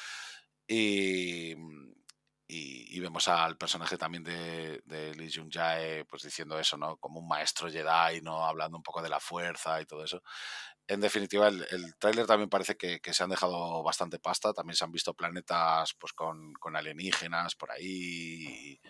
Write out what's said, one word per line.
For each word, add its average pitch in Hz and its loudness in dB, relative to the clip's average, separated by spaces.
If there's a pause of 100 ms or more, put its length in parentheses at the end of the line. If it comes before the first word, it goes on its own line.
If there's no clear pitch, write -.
(680)
Y, 95 2
y, 73 -14
y 90 -4
vemos 82 0
al 82 6
personaje 85 -2
también 82 -4
de, 82 -6
de 78 -8
Lee 80 -10
Jung 80 -10
Jae, 80 0
pues, - -14
diciendo 78 -6
eso, 80 2
¿no? 76 -6
Como 80 -10
un 85 -10
maestro 78 0
Jedi, 82 4
¿no? 80 -2
Hablando 80 -2
un 80 -12
poco 85 -6
de 80 -4
la 73 0
fuerza 85 -2
y 78 -8
todo 76 -10
eso. 90 -6 (680)
En 101 2
definitiva, 104 6
el, 92 2
el 90 -6
tráiler 110 6
también 104 8
parece 95 2
que, 87 -2
que 90 -6
se - 4
han 90 2
dejado 87 2
bastante 82 0
pasta. 90 0
También 82 -6
se 87 4
han 85 -6
visto 85 -2
planetas, 85 2
pues, - -10
con, 80 -6
con 80 -8
alienígenas 82 0
por - -12
ahí 76 -8
y, 82 -6